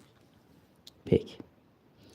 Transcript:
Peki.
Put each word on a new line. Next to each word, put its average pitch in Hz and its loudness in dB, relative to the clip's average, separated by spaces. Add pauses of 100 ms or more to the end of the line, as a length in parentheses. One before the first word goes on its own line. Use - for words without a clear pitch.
(1040)
Peki. - 8 (800)